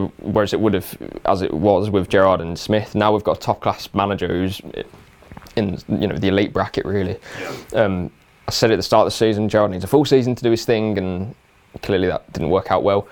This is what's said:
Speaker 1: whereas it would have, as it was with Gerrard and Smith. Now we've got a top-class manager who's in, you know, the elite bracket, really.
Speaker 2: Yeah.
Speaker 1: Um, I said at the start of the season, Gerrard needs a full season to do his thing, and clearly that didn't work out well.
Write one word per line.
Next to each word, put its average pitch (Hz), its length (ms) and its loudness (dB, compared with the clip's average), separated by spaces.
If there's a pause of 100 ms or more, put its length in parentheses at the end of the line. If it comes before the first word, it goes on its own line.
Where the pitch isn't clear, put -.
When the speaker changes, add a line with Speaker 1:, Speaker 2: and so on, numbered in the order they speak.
(200)
Speaker 1:
whereas 104 320 0
it 82 80 0
would 104 140 2
have, - 200 -4 (300)
as 95 160 2
it - 140 -2
was 98 340 2
with 98 220 0
Gerrard 95 320 4
and 85 160 -8
Smith. 107 360 -2
Now 107 200 2
we've 104 100 -2
got - 140 0
a - 20 -16
top-class - 540 -4
manager 98 340 -2
who's 92 320 -2 (960)
in, 98 220 -2 (100)
you - 180 0
know, - 120 -2
the 98 100 0
elite 98 240 2
bracket, - 320 -2
really. 95 320 -2 (240)
Speaker 2:
Yeah. 92 440 -4
Speaker 1:
Um, 92 260 -2 (360)
I - 40 -6
said 117 220 2
at 101 40 4
the 92 60 -2
start 110 240 4
of 107 60 -2
the - 40 -8
season, 107 320 2
Gerrard 104 220 2
needs 92 140 -6
a - 20 -8
full 143 180 4
season 127 300 2
to - 80 -8
do 120 80 2
his 113 160 0
thing, 107 320 0
and 92 360 -4 (460)
clearly 92 280 0
that - 260 -4
didn't 80 160 -2
work 95 200 0
out 92 120 2
well. 98 300 2